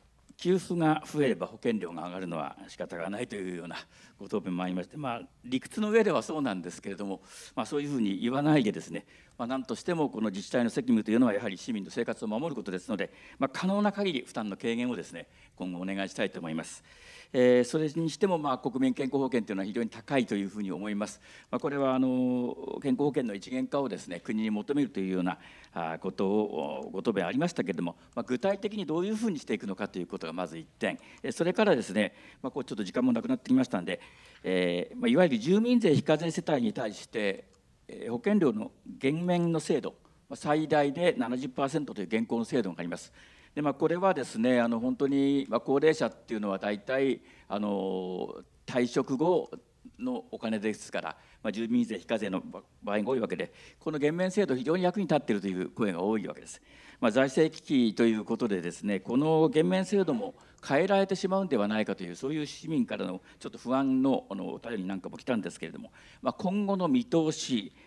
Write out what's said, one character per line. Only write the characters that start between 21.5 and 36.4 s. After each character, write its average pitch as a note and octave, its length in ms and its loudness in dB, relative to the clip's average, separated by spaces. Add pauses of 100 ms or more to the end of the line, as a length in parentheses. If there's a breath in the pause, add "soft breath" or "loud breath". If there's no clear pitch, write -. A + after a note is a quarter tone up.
あ、 B2 40 -2
こ D#3 120 -2
れ C#3+ 60 -2
は、 C3+ 180 2
あ C3 40 4
の、 B2+ 840 0
健 C#3 80 2
康 C#3 140 2
保 D3+ 40 4
険 C3+ 140 0
の A2 100 -4
一 G2 160 -10
元 C3 160 -2
化 C#3 160 -2
を C3+ 80 -2
で F#2 80 -4
す - 100 -12
ね、 F2 120 -8
国 A2 240 -2
に A2 80 0
求 G#2+ 240 -2
め D3 80 4
る A#2+ 60 0
と - 100 -6
い F#2+ 60 0
う - 20 -2
よ F#2 140 0
う - 20 0
な、 F#2 160 -2 (340 loud breath)
あ、 E2 240 -4
こ F#2+ 140 -4
と G2 160 0
を、 D2+ 640 0
ご F#2+ 100 -6
答 A#2+ 100 2
弁 G2 140 0
あ F2 60 -2
り B2+ 80 0
ま E3+ 80 2
し E3+ 60 -4
た B2 100 -4
け F#2+ 60 -2
れ G2 40 -4
ど D#2+ 80 -4
も、 F2 140 -4 (180 soft breath)
ま - 60 -6
あ、 A#2 40 -6
具 B2+ 140 -2
体 G3 220 0
的 G#3+ 160 -6
に G3+ 100 -4
ど D#3 140 -2
う F3+ 80 0
い - 20 -2
う A3 60 -2
ふ G#3+ 80 -4
う A3+ 80 0
に D3+ 80 -4
し - 60 -12
て A2+ 100 -2
い - 20 -8
く - 80 -10
の G2 100 -4
か G#2 120 -4
と - 100 -8
い F2+ 60 -4
う - 20 -4
こ F#2+ 140 -8
と E2 80 -6
が D#2+ 60 -6
ま F2+ 120 -2
ず E2 140 -10
一 D#2 80 -14 (100)
点。 F#2 220 -2 (240 loud breath)
え C3+ 60 -4
ー、 - 20 -4
そ - 120 -2
れ F3 100 2
か A3 120 4
ら F#3+ 100 8
で A#2 60 0
す - 80 -6
ね、 G#2+ 240 0 (300 loud breath)
ま C3 60 -4
あ、 - 20 -6
こ - 80 -4
う B2+ 40 -4
ち - 100 -8
ょ - 20 -6
っ - 20 -6
と G#2 60 -4
時 F#2 100 -6
間 B2 100 2
も B2+ 80 4
な A#2 80 2
く A2+ 80 -4
な B2+ 60 0
っ B2+ 60 0
て - 80 -16
き B2+ 80 6
ま C3 80 6
し A#2+ 40 0
た G#2 120 -2
ん E2+ 60 -6
で、 F2 140 -4 (440 loud breath)
え F2+ 500 2
ー、 - 20 -16
ま B2 120 0
あ、 - 20 4
い A#2+ 60 6
わ F3+ 80 8
ゆ E3+ 80 6
る A#2 80 2
住 E3+ 200 4
民 A#3+ 200 4
税 F3+ 160 6
非 C3 80 4
課 D#3 140 4
税 E3 120 -2
世 E3 180 -2